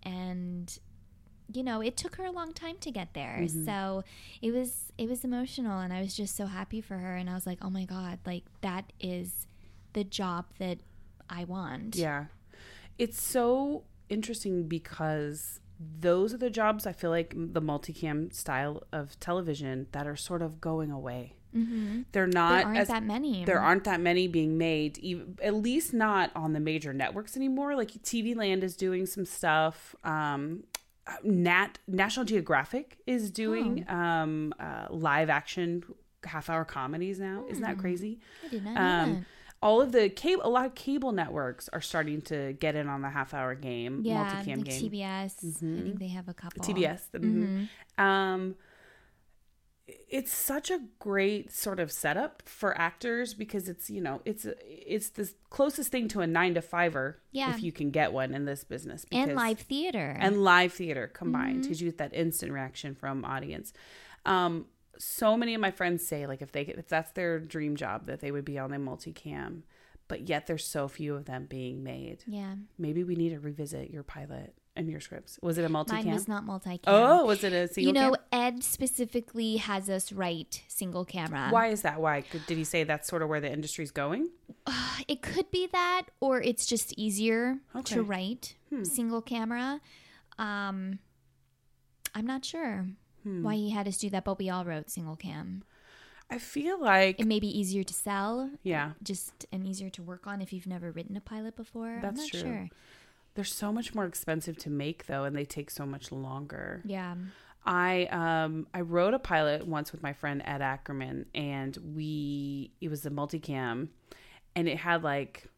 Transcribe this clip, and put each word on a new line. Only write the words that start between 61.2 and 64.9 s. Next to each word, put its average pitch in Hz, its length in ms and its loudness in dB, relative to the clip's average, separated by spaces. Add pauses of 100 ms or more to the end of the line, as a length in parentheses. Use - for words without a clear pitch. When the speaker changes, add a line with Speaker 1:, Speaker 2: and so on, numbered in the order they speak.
Speaker 1:
Mm-hmm. 269 100 0
Speaker 2:
'cause 160 100 -4
you 170 80 0
get 165 80 -6
that 147 160 -6
instant 165 400 0
reaction 135 420 -8
from 135 300 -4
audience. 143 480 -6 (520)
Um, 175 420 4 (300)